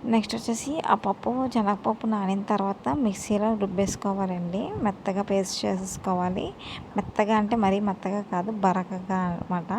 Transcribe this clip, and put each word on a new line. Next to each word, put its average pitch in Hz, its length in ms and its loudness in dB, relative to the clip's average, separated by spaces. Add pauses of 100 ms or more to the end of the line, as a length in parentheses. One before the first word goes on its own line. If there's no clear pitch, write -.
(120)
నెక్స్ట్ 220 240 2
వచ్చేసి 226 360 -4 (200)
ఆ - 40 6 (100)
పప్పు, 202 260 0 (220)
శనగపప్పు 214 600 0
నానిన 202 380 0
తర్వాత 196 320 0 (220)
మిక్సీలో 208 420 0 (140)
రుబ్బేసుకోవాలండి. 190 1000 0 (220)
మెత్తగా 202 460 0
పేస్ట్ 196 340 2
చేసేసుకోవాలి. 185 840 0 (500)
మెత్తగా 214 440 2
అంటే 208 240 2
మరీ 196 240 4
మెత్తగా 196 340 -2 (100)
కాదు, 185 200 0 (140)
బరకగా 185 520 0 (100)
అన్నమాట. 175 500 -4